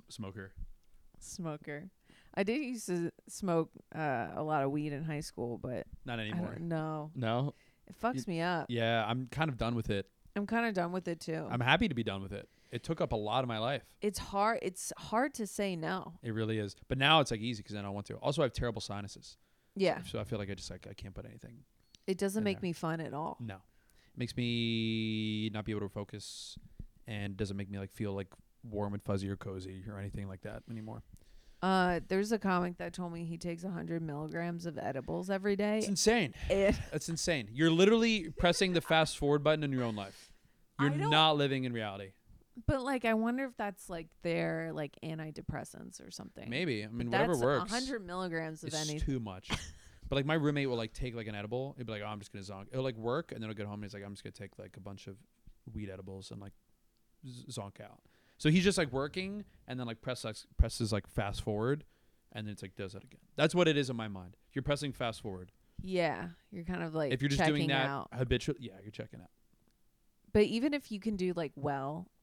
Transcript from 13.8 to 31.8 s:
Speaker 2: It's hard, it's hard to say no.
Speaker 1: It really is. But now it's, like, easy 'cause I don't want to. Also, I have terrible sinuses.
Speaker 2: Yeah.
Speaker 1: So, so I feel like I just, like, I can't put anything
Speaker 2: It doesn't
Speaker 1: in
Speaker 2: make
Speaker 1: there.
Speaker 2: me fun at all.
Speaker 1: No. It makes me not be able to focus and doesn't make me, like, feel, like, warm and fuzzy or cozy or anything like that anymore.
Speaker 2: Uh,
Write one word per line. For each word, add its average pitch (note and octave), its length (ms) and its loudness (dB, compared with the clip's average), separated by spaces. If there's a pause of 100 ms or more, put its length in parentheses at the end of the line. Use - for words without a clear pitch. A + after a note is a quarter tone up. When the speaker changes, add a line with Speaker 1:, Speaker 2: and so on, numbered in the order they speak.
Speaker 2:
It's G#3 180 0
hard, G3+ 440 2
it's - 340 -4
hard B3 380 0
to G#3+ 120 -4
say G3 280 -2
no. E3 480 -4
Speaker 1:
It A#2 100 -2
really A2 260 0
is. G#2 180 -2 (120)
But C3 100 0
now D3 220 10
it's, B2+ 120 4
like, A2 80 0
easy A2 240 -2
'cause G#2 100 -8
I G2+ 80 -4
don't G2+ 120 -4
want G2+ 120 -4
to. A2 120 -8
Also, C#3+ 240 2
I - 20 6
have A#2+ 80 2
terrible A2 280 -2
sinuses. - 560 -8 (380)
Speaker 2:
Yeah. F#3 280 2
Speaker 1:
So, - 100 -10
so A2+ 80 -2
I G#2 40 -2
feel G#2+ 140 -2
like G2 120 -4
I G2 40 -4
just, - 160 -10
like, F#2 180 -14
I G2+ 60 -12
can't G2 200 -12
put G2+ 120 -10
anything A#2 380 -16 (420)
Speaker 2:
It F#3+ 100 0
doesn't G3 240 0
Speaker 1:
in G#3+ 40 0
Speaker 2:
make G3 160 0
Speaker 1:
there. F#3 80 -2
Speaker 2:
me E3+ 40 0
fun D#3+ 280 -2
at D3+ 120 -6
all. D3 280 -4
Speaker 1:
No. G#2+ 160 -8
It - 600 -20
makes B2 180 -4
me A2 1120 2
not G#2+ 140 -2
be A2 80 -2
able G#2 100 -2
to G2+ 60 -2
focus - 680 -10 (520)
and G2+ 280 -4
doesn't G2 200 -2
make G2 120 -4
me, G2+ 120 -6
like, G2 100 -6
feel, G#2 240 -2
like, G2 140 -4 (340)
warm G#2 320 -2
and G2+ 80 -4
fuzzy G2 260 0
or G2 80 -2
cozy F#2+ 520 -8
or G#2 100 -8
anything G2 300 -6
like F#2+ 140 -10
that A2 280 -10
anymore. A2+ 320 -10 (600)
Speaker 2:
Uh, F3+ 460 4